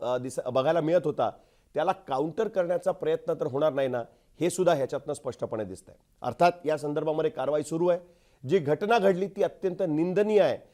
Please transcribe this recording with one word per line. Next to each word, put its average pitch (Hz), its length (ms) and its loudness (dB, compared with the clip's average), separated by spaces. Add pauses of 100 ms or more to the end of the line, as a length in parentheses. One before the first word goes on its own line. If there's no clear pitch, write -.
अ, 123 160 0
दिस-, 127 320 -8
बघायला 143 300 2
मिळत 165 240 2
होता 135 260 -2 (440)
त्याला 165 180 0
काउंटर 160 560 -4
करण्याचा 180 440 -2
प्रयत्न 165 480 -2
तर 156 60 -2
होणार 139 260 0
नाही 135 160 0
ना, 123 140 -4 (380)
हे 170 100 0
सुद्धा 175 240 2
ह्याच्यातनं 139 380 -4
स्पष्टपणे 117 520 -6
दिसतंय. 92 300 -16 (280)
अर्थात 170 300 2 (120)
या 151 140 0
संदर्भामध्ये 151 520 -2
कारवाई 143 320 -2
सुरू 165 260 -2
आहे. 175 120 2 (480)
जी 185 100 4
घटना 175 400 2
घडली 190 280 2
ती 196 160 -4
अत्यंत 185 460 -2
निंदनीय 185 540 2
आहे 120 160 2 (160)